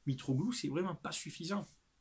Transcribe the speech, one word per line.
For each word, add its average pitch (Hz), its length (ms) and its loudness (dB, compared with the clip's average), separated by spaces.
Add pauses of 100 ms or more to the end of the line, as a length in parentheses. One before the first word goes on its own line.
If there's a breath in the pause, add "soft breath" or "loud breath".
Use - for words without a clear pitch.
Mitroglou, 143 460 2
c'est - 160 -2
vraiment 170 260 0
pas - 180 -6
suffisant. 170 540 -2 (340)